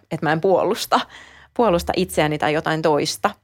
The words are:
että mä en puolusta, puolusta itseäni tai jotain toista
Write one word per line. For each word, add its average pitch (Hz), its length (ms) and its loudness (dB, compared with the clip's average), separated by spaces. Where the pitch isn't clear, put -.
että 160 160 -4
mä 151 60 2
en 165 80 0
puolusta, - 600 2
puolusta 180 400 2
itseäni 156 420 -2
tai 151 160 0
jotain 160 280 -2
toista 156 480 0